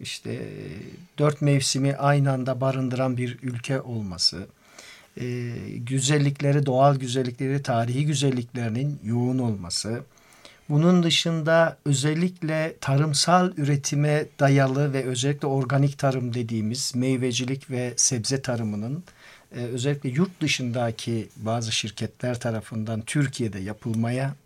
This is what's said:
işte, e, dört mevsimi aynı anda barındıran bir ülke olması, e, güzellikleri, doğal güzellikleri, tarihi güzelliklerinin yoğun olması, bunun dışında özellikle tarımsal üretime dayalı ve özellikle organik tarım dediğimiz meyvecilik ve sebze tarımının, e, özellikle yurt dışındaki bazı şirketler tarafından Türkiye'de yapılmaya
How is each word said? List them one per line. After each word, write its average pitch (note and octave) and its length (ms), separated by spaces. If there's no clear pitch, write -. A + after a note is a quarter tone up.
işte, - 320
e, A#2 100
dört D3 240
mevsimi C#3 540
aynı C#3 360
anda B2+ 280
barındıran C3 560
bir B2 260
ülke C3 380
olması, G2+ 640
e, B2 300
güzellikleri, C#3 880
doğal C3+ 300
güzellikleri, C3 680
tarihi B2 440
güzelliklerinin C3 1000
yoğun B2 340
olması, A2 640
bunun E3+ 340
dışında E3 840
özellikle D#3 960
tarımsal D#3+ 760
üretime D3 720
dayalı C#3 520
ve C3+ 120
özellikle C3 420
organik C3+ 520
tarım B2+ 360
dediğimiz A2+ 600
meyvecilik B2+ 760
ve B2 260
sebze C3+ 460
tarımının, A#2 640
e, B2+ 40
özellikle C3 480
yurt F3 320
dışındaki A#2 960
bazı A2 360
şirketler A#2 680
tarafından A2 600
Türkiye'de A#2+ 580
yapılmaya A#2 760